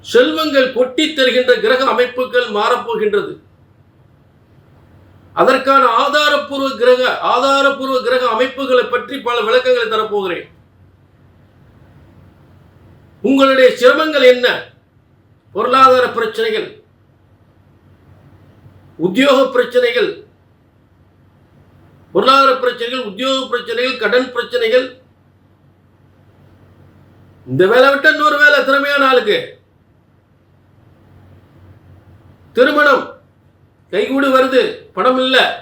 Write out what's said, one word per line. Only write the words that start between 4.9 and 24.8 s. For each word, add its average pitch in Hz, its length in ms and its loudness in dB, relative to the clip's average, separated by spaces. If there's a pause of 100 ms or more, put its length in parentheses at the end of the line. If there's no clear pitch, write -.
அதற்கான 262 480 2 (140)
ஆதாரப்பூர்வ 277 800 -2
கிரக, 247 260 2 (300)
ஆதாரப்பூர்வ 269 720 0
கிரக 254 220 0
அமைப்புகளை 254 580 -2
பற்றி 247 300 -6 (100)
பல 240 140 -4
விளக்கங்களை 240 480 0
தரப்போகிறேன். 202 580 -6 (2750)
உங்களுடைய 269 460 4 (120)
சிரமங்கள் 277 520 4
என்ன? 247 140 0 (1080)
பொருளாதார 254 500 4 (100)
பிரச்சனைகள், 220 500 -4 (2250)
உத்தியோக 254 400 2 (140)
பிரச்சனைகள், 247 560 0 (2000)
பொருளாதார 262 380 4 (120)
பிரச்சனைகள், 247 440 -4
உத்தியோக 262 320 -4 (120)
பிரச்சனைகள், 240 520 -4
கடன் 254 320 0
பிரச்சனைகள். 233 500 -2 (2500)